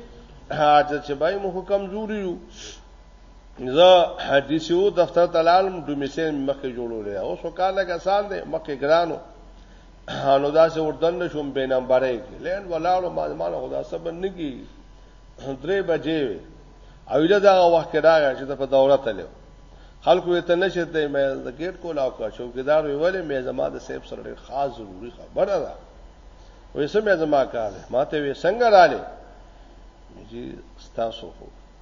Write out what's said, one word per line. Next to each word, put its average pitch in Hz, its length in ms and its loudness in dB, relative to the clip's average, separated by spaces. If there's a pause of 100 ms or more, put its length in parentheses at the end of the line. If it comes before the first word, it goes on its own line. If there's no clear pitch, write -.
(500)
حاجت 147 560 4
چې 143 60 -6
بای 156 240 0
مو 196 140 -6
خو 180 120 -6
کمزوري 202 580 -4
یو. 180 140 -4 (1400)
زه 175 120 8 (600)
ډي 156 100 -2
سي 170 160 -2
او 196 160 2
دفتر 170 360 0
ته 165 160 0
لاړم، 185 340 2 (100)
ډومیسیل 143 440 -4
مې 143 180 -4
مخکې 135 280 -6
جوړولی. 113 400 -8
اوس 131 260 -6
خو 170 80 -8
کار 185 220 -2
لږ 190 180 -2
اسان 185 400 -2
دی، 180 100 -8 (120)
مخکې 151 300 -8
ګران 160 300 2
و. - 60 -8 (1200)
نو 143 120 0
داسې 156 280 4
ور 156 140 -2
دننه 170 360 -2
شوم، 147 260 -8
بې 135 180 -2
نمبرۍ 127 520 2
کې. - 160 -18
لین 185 220 -6 (100)
ولاړو، 175 440 0
ما، 156 100 -4
ما 160 220 -6
نه 170 120 -4
خو 127 80 -8
دا 135 140 -6
څه 135 120 -10
به 165 160 -8
نه 175 180 -6
کېږي. 160 380 -10 (960)
درې 185 160 -2 (100)
بجې 156 400 -2
وې. 87 120 -8 (680)
او 131 100 2
ایله 180 180 4
دغه 190 320 6
وخت 165 220 2
کې 160 40 -2
راغی 151 420 6
چې 135 100 -8
ته 143 60 -6
په 131 120 -4
دوره 135 300 6
تللی 107 260 -4
و. - 100 -16 (720)
خلکو 175 320 4
یې 170 40 -2
ته 175 140 0
نه 185 140 2
شې 175 240 -4
تللی، 151 160 -2
مې 139 140 -2 (220)
د 131 40 -10 (100)
ګیټ 175 240 -8
کولاو 147 360 -4
کړ. 110 180 -6
چوکیدار 131 480 -2
وی، 147 100 -4
«ولې؟» 175 340 -2
مې، 139 160 -4
«زما 131 240 -4
د 135 100 -10
صاحب 131 280 -12
سره 113 160 -14
ډېر 113 240 -14
خاص 139 300 -4
ضروري 104 340 -16
خبره 190 480 -4
ده.» 110 160 -6 (1000)
وی، 147 140 -2
«څه 202 120 0
مې 208 140 2
زما 151 300 2
کار 113 260 -4
دی؟» 90 200 -14
ما 123 140 0
ته 151 120 -4
وی، 143 180 -2
«څنګه 226 400 0
رالې؟» 160 280 8 (1300)
جی، 127 260 -12 (240)
«ستاسو 113 580 -8
خو - 80 -20 (360)